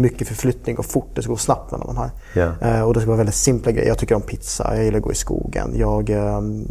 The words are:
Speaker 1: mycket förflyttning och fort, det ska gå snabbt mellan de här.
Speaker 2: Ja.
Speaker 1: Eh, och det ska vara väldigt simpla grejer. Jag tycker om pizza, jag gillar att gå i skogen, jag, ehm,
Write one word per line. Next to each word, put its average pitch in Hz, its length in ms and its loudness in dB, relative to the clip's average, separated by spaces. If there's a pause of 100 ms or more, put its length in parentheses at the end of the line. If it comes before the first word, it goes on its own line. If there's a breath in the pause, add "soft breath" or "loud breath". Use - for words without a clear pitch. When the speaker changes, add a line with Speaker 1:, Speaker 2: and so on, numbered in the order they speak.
Speaker 1:
mycket 120 260 2
förflyttning 120 500 -2
och - 60 -4
fort, - 300 -2
det - 80 -2
ska 117 100 -4
gå 113 40 -2
snabbt - 360 0
mellan - 140 -6
de 120 100 -6
här. 123 140 -4 (240 loud breath)
Speaker 2:
Ja. 85 340 2
Speaker 1:
Eh, 113 140 2
och 113 120 4
det 113 60 2
ska 110 60 0
vara 113 100 4
väldigt 104 180 2
simpla 117 380 2
grejer. - 160 2
Jag 113 100 2
tycker - 160 0
om 104 80 2
pizza, - 540 -4
jag 110 80 2
gillar 110 140 2
att - 60 0
gå - 80 -2
i - 20 -2
skogen, - 600 -2
jag, 107 340 2
ehm, 104 600 -2